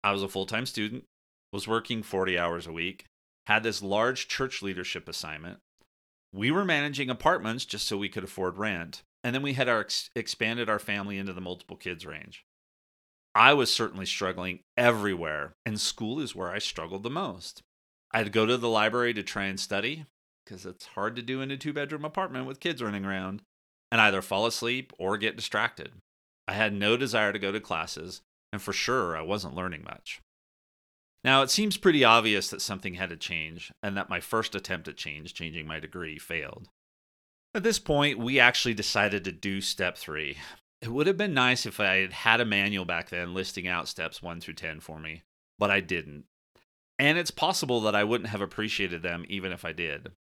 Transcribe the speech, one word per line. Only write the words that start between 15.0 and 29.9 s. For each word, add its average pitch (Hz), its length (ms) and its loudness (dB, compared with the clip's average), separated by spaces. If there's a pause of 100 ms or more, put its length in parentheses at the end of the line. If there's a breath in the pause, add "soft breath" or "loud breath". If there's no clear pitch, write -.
and 107 160 -2
school 120 400 -2
is 123 120 -6
where 92 160 -4
I 98 100 -2
struggled 95 440 -6
the 117 60 -4
most. 131 520 -8 (500)
I'd 110 200 0
go 110 140 6
to 120 100 4
the 120 140 0
library 113 460 4
to 104 80 -4
try 98 220 -4
and 95 140 -4
study, 131 460 -2 (400)
'cause 98 200 -16
it's 90 220 -14
hard 110 280 -4
to 123 60 -6
do 131 200 -4
in 135 100 -6
a 139 60 -6
two-bedroom 147 480 -4
apartment 151 400 -4
with 139 140 -10
kids 160 220 -2
running 104 220 -2
around, 95 380 -4 (500)
and 113 80 4
either 101 220 6
fall 98 240 2
asleep 120 520 -2
or 95 200 0
get 107 180 -2
distracted. - 580 -2 (540)
I 95 60 -4
had 104 200 2
no 104 220 4
desire 110 380 2
to 107 60 -4
go 98 120 0
to 107 80 -2
classes, 82 640 -6 (320)
and 101 80 -6
for 101 100 -6
sure, 95 460 0
I 80 40 -4
wasn't 87 340 -4
learning 87 280 -6
much. - 380 -14 (1040)